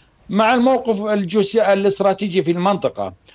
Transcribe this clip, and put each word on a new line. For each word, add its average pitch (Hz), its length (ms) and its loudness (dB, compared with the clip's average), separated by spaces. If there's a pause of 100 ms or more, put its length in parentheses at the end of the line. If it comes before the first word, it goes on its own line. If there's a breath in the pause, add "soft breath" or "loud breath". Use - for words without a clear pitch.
(300 soft breath)
مع 220 240 2
الموقف 240 500 0
الجوسي-، 202 680 0
الاستراتيجي 196 720 0
في 165 80 -2
المنطقة. 170 640 -2 (200 soft breath)